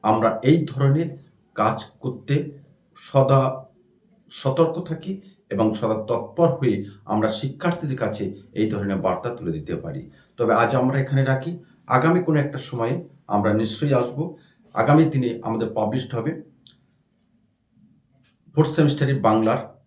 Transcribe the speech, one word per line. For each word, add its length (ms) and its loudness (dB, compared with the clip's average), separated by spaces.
আমরা 420 2
এই 220 4
ধরনের 440 0
কাজ 280 0
করতে 360 -4
সদা 460 4
সতর্ক 520 0
থাকি 400 -10
এবং 240 0
সদা 240 -2
তৎপর 380 0
হয়ে 380 0
আমরা 240 0
শিক্ষার্থীদের 680 -4
কাছে 380 -4
এই 160 0
ধরনের 280 -2
বার্তা 320 -2
তুলে 220 -8
দিতে 240 -6
পারি। 340 -10
তবে 160 2
আজ 220 2
আমরা 240 2
এখানে 260 0
রাখি, 260 -2
আগামী 360 4
কোনো 160 2
একটা 180 -2
সময়ে 380 -4
আমরা 260 2
নিশ্চয়ই 400 0
আসব। 260 0
আগামী 320 6
দিনে 380 0
আমাদের 300 -2
পাবলিশড 420 -2
হবে 160 -2
ফোর্থ 140 4
সেমিস্টারের 520 2
বাংলার 380 2